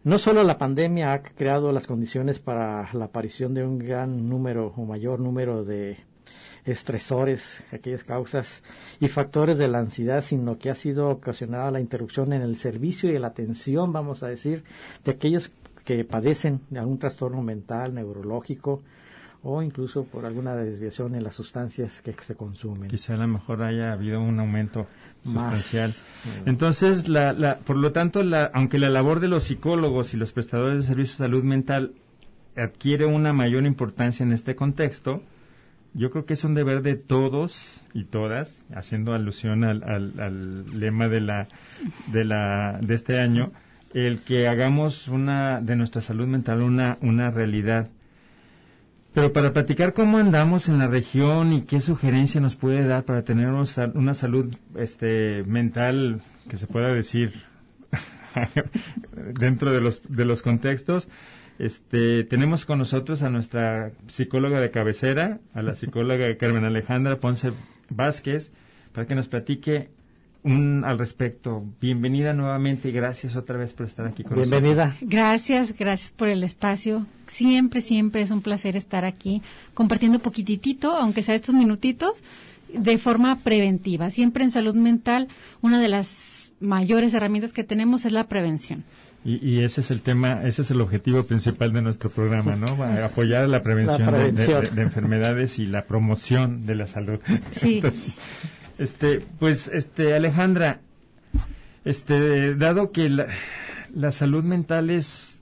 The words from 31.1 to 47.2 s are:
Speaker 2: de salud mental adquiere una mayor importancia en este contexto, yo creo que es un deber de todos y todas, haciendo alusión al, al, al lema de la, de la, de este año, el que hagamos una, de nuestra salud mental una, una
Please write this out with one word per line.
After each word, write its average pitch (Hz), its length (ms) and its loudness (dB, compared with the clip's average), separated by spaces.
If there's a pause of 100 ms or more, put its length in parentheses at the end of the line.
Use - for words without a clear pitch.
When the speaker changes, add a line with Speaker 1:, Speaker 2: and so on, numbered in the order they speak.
Speaker 2:
de 143 60 -2
salud 127 180 2
mental 135 500 0 (640)
adquiere 139 480 0
una 151 260 4
mayor 131 340 2
importancia 123 600 0
en 120 80 4
este 120 220 -2
contexto, 139 680 -2 (720)
yo 127 180 -2
creo 151 140 -6
que - 80 -4
es 147 100 -4
un 156 100 2
deber 139 280 2
de 139 140 0
todos 139 840 -2 (120)
y - 100 -6
todas, 110 600 -6 (100)
haciendo 110 380 -4
alusión 110 500 -2
al, 107 200 0
al, 101 360 -6
al 95 600 -8
lema 110 280 0
de 113 140 2
la, 104 260 -4 (640)
de 110 140 0
la, 101 560 -2
de 113 120 -2
este 123 260 -2
año, 120 340 0 (400)
el 123 260 -2
que 123 300 0
hagamos 139 580 0
una, 135 540 -2
de 117 160 0
nuestra 117 240 -2
salud 113 260 -4
mental 127 340 0
una, 123 400 2
una 120 300 2